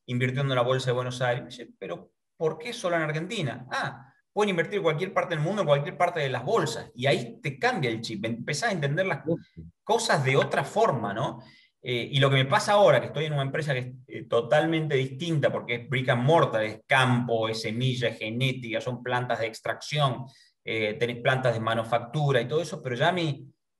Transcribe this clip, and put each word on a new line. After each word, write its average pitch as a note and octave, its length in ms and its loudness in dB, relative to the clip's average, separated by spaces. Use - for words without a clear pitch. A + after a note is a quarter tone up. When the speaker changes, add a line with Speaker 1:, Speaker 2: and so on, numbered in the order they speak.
Speaker 1:
invirtiendo B2+ 460 0
en B2+ 40 2
la B2 60 4
bolsa C3 280 2
de A#2+ 40 2
Buenos B2 280 -4
Aires". B2 200 0
Me - 80 -14
dice, - 280 -16
"Pero, - 340 -10
¿por D#3 220 0
qué A#3+ 160 -10
solo F3 220 -2
en D#3+ 60 0
Argentina?". D#3 680 -4
"Ah, - 340 -6
pueden G#3 180 2
invertir F#3 260 0
en F3 80 -2
cualquier E3 280 0
parte F3 220 0
del D3+ 80 0
mundo, G3 200 0
en D3+ 60 0
cualquier C#3+ 300 2
parte E3+ 220 2
de C#3 100 0
las B2+ 140 -4
bolsas". F3 500 0
Y B2 100 -6
ahí - 380 0
te D3+ 160 -6
cambia G3 320 0
el A2+ 100 -4
chip, G#2+ 240 -6
empezás A#2+ 460 -2
a - 20 -2
entender D#3 320 0
las F3+ 220 -2
Speaker 2:
Ujú. E3 140 0
Speaker 1:
cosas G3 400 2
de C3 120 4
otra E3 280 2
forma, C#3 480 2
¿no? C3 300 -4
Eh, A#2+ 320 -4
y C#3 60 2
lo C#3 100 6
que C3+ 80 4
me C3 80 4
pasa G#3 280 2
ahora, F3 280 8
que A#2 60 -6
estoy D3 200 -4
en D3+ 60 -4
una C#3 100 0
empresa D3 300 -2
que B2+ 60 0
es, B2 80 -6
eh, A#2 200 -12
totalmente D3+ 680 2
distinta, C3+ 540 0
porque - 260 -4
es A#2 120 -10
brick B2+ 200 -2
and B2 160 2
mortar, C3 400 4
es A2 220 -6
campo, A#2+ 640 2
es A2 140 -4
semilla, B2 460 -2
es A#2 100 -6
genética, A#2 640 -4
son B2 200 -6
plantas B2 380 -2
de A2+ 80 -2
extracción, B2+ 800 -4
eh, G#2+ 340 -2
tenés A#2+ 200 -2
plantas B2+ 360 2
de A2+ 60 -2
manufactura A#2 800 0
y A#2+ 80 -4
todo D3+ 120 0
eso, E3+ 220 -8
pero A#2+ 140 -6
ya D#3+ 160 2
mi, E3 340 -4